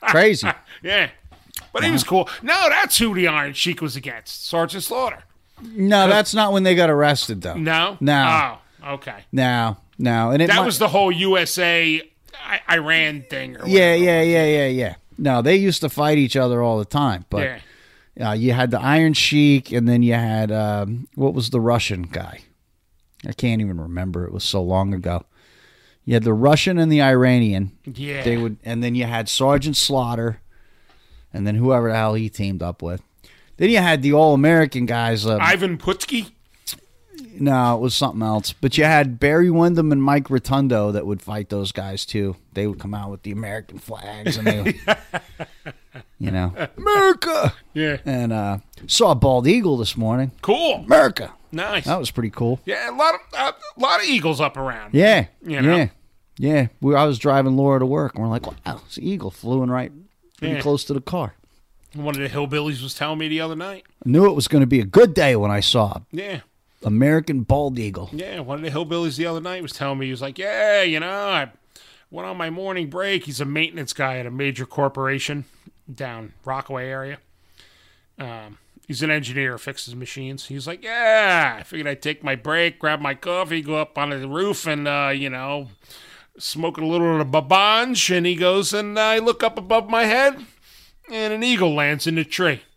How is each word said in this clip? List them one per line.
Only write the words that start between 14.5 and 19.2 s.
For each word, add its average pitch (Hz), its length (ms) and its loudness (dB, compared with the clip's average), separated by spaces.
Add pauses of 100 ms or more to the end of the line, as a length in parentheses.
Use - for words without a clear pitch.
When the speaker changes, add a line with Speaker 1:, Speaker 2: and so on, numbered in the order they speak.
Speaker 1:
yeah. 123 260 -2 (240)
No, 135 240 2
they 156 140 4
used 196 240 2
to 156 80 -2
fight 151 280 2
each 139 200 2
other 123 260 2
all 113 160 2
the 104 60 -2
time. 113 440 -2
But 123 320 -6 (560)
Speaker 2:
Yeah. 110 140 -4
Speaker 1:
uh, - 40 -2
you 120 180 2
had 127 180 2
the 117 100 -2
Iron 156 340 4
Sheik, 147 580 4